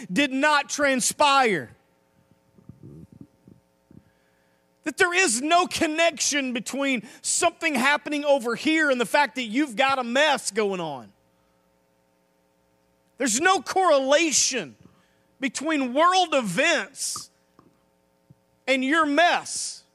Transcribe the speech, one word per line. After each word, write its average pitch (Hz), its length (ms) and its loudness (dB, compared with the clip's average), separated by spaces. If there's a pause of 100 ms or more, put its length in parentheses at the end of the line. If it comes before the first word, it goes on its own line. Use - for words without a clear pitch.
(120)
did 262 200 0
not 277 360 2
transpire. 262 1000 2 (3250)
That 302 140 -8
there 359 160 2
is 349 260 2
no 330 280 2
connection 302 840 -2
between 254 540 -4 (140)
something 330 540 -2
happening 294 500 0
over 247 300 2
here 311 340 0
and 254 100 0
the 233 60 0
fact 294 300 2
that 262 80 -4
you've 240 320 -4
got 269 240 2
a 254 40 -2
mess 262 460 0
going 196 300 -2
on. 139 320 -8 (2000)
There's 240 200 0
no 370 220 2
correlation 269 1120 0 (640)
between 269 540 -4
world 339 400 2
events 254 960 -2 (1400)
and 262 160 2
your 311 220 2
mess. 285 800 0 (120)